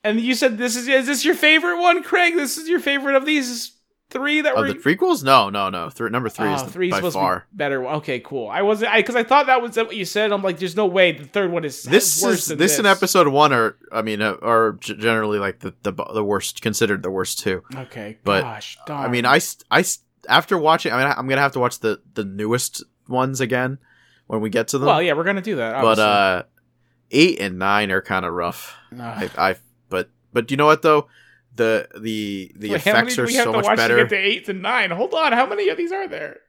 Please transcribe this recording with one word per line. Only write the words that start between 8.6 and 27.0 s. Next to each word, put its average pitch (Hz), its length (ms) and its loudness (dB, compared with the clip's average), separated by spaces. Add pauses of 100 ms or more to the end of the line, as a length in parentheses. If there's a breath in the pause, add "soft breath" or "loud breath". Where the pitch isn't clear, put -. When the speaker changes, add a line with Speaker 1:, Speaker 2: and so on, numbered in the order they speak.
Speaker 1:
wasn't, 214 280 0
I, 220 120 4
'cause 240 140 -2
I 240 60 0
thought 269 240 4
that 262 140 4
was 240 160 -8
what 226 180 -2
you 202 120 -6
said. 208 260 -2
I'm 196 100 -2
like, 190 160 -4
"There's 170 160 -6
no 208 120 0
way 180 260 4
the 147 140 -12
third 190 260 -2
one 156 140 -4
is 135 160 -10
Speaker 2:
This 185 400 2
Speaker 1:
worse 220 180 2
Speaker 2:
is, - 60 -6
Speaker 1:
than 156 120 -6
Speaker 2:
this 175 140 4
Speaker 1:
this." - 60 0
Speaker 2:
and 220 80 2
episode 190 420 4
one 143 240 4
are, 113 240 2 (160)
I 113 80 -2
mean, 107 220 -4
uh, 107 180 0
are 113 400 2
g-, - 160 -10
generally, 107 420 0
like, 98 220 -4
the, 95 220 -10
the, 101 100 -2
the 104 320 -4
worst, 101 380 -4
considered 104 400 0
the 90 80 -4
worst 95 300 -4
two. 92 220 -4 (140)
Speaker 1:
Okay, 113 480 -14
Speaker 2:
But, 196 160 2
Speaker 1:
gosh, 113 440 -10
Speaker 2:
I - 40 -14
Speaker 1:
darn. 139 220 -6
Speaker 2:
mean, 120 160 0
I 135 120 4
st-, - 320 -6
I 143 120 4
st-, - 220 -6 (240)
after 165 280 2
watching, 156 360 2
I 123 120 0
mean, 143 140 0
I'm 127 100 -6
gonna 135 140 2
have 139 100 0
to 135 80 -4
watch 120 200 -2
the, 107 200 -2 (140)
the 110 100 -6
newest 107 580 -4 (260)
ones 127 340 -2
again 127 360 -2 (480 soft breath)
when 110 140 -4
we 110 100 -4
get 113 180 -2
to 139 100 -2
them. 135 80 0
Speaker 1:
Well, 165 160 4
yeah, 175 100 0
we're 156 120 -2
gonna 196 180 -2
do 196 140 -4
that, 113 260 -4
Speaker 2:
But, 110 160 4
Speaker 1:
obviously. 107 60 4
Speaker 2:
uh, 98 380 4 (720)